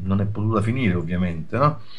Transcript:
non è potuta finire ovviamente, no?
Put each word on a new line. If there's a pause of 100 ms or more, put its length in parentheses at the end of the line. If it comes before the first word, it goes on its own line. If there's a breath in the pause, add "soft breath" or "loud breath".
non
è
potuta
finire
ovviamente,
no? (180 loud breath)